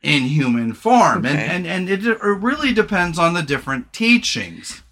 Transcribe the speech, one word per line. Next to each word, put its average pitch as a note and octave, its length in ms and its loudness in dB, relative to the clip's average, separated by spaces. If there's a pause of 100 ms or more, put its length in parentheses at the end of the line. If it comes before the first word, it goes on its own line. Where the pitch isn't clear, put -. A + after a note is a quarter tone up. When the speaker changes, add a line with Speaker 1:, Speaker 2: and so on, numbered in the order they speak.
Speaker 1:
in C#3 200 0
human B2 500 0
form. E3 520 2
And, C#3+ 140 0
Speaker 2:
Okay. A2+ 80 -2
Speaker 1:
and, F3+ 200 -4
and F3+ 220 -4
it, G3 160 -2
it A3+ 160 0
really A#3+ 520 0
depends F3+ 440 0
on E3+ 160 2
the F3 100 0
different C3+ 500 -4
teachings. A3 880 -2 (100)